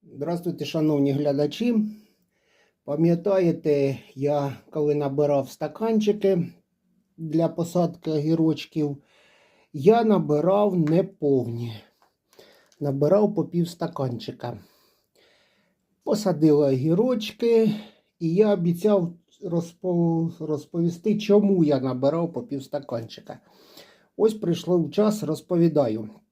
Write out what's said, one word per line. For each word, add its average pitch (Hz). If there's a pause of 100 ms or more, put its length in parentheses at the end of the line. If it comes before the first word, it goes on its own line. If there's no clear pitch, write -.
Здравствуйте, 160
шановні 147
глядачі. 147 (1080)
Пам'ятаєте, 160 (160)
я 143 (140)
коли 147
набирав 143
стаканчики 208 (680)
для 160
посадки 170
огірочків, 156 (720)
я 214
набирав 180
неповні. 139 (1080)
Набирав 147
по 165
пів 170
стаканчика. 120 (1500)
Посадила 156
огірочки, 220 (460)
і 165
я 202
обіцяв 175 (320)
розпо-, 170
розповісти, 170
чому 202
я 143
набирав 139
по 123
пів 131
стаканчика. - (760)
Ось 214
прийшов 170
час, 214
розповідаю. 147 (220)